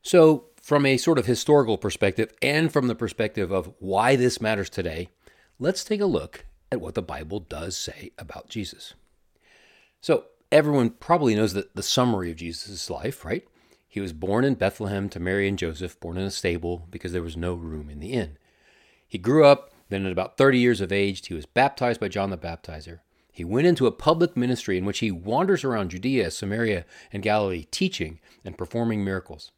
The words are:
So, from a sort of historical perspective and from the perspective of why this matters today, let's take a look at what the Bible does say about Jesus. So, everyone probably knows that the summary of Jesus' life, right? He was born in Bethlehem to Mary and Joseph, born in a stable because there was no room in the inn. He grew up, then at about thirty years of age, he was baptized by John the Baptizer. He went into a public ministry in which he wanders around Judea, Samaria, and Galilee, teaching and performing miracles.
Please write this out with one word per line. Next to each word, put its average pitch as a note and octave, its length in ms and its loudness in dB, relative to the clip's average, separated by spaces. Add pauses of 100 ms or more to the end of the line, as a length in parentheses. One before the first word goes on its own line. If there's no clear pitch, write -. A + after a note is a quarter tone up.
So, D#3 460 6 (160)
from C#3+ 240 2
a C3+ 100 6
sort D3+ 220 2
of A2+ 80 0
historical B2 500 4
perspective G#2 640 -2
and D3+ 320 2
from C3 140 2
the A#2+ 80 0
perspective A2 560 -4
of F#2 300 -2
why G2+ 340 2
this B2 260 2
matters G#2+ 300 -2
today, E2+ 380 -6 (520)
let's F3 240 -2
take G#3 160 -2
a G3+ 60 2
look - 400 -4 (260)
at A#2+ 80 -4
what - 140 -12
the G2+ 80 -2
Bible D#2 360 -10
does E2+ 380 -10
say - 420 -12
about - 300 -16
Jesus. - 460 -12 (1040)
So, - 240 0 (260)
everyone C#3+ 400 4
probably D3 440 2
knows G#2 180 2
that F#2+ 240 -6
the G#2 60 -8
summary G#2+ 480 0
of D#2+ 60 -10
Jesus' E2+ 540 -10
life, - 340 -8
right? - 220 -6 (400)
He - 140 -8
was F#2 120 -6
born F#2+ 320 -2
in C#3 100 2
Bethlehem G2 560 -2
to - 100 -12
Mary G2 280 0
and G2 100 -2
Joseph, E2 420 -6
born E2+ 180 -8
in F#2+ 60 -2
a F#2+ 60 -4
stable F2 600 -4
because F2+ 220 -10
there F2 100 -4
was E2 140 -8
no F2 180 -4
room D#2 340 -10
in D2 120 -14
the F#2 120 -10
inn. F#2 240 -4 (680)
He - 120 -8
grew C3 260 4
up, C#3 260 6 (200)
then G2 160 -2
at F#2 60 -2
about F#2 240 -4
thirty C3+ 220 6
years A#2+ 220 4
of F#2 120 -2
age, G2+ 340 -2
he F#2 80 -10
was D2+ 120 -8
baptized A#2+ 540 0
by G#2 80 -4
John G2 220 -4
the F#2 60 -6
Baptizer. E2 640 -12 (300)
He E2+ 140 -12
went A#2 220 2
into D#3 200 4
a G#2 60 4
public E3 440 2
ministry A#2+ 400 -2
in F2+ 80 -2
which G2+ 160 -4
he A2+ 100 -2
wanders A#2+ 520 -2
around A2 280 -4
Judea, G#2 400 -2
Samaria, G#2 540 -2 (280)
and G2 100 -8
Galilee, G2 480 0
teaching E2 480 -4 (260)
and F#2 140 -12
performing A#2 460 -4
miracles. - 540 -8